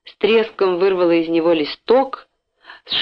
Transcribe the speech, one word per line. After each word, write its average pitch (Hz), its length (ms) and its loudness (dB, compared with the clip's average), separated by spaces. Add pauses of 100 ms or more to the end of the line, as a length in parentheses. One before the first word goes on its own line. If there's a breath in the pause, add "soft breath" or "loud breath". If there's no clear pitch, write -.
с - 120 -20
треском 202 600 0
вырвала 180 340 0
из 165 160 0
него 165 240 0
листок, 226 760 -2 (580 loud breath)
с - 160 -10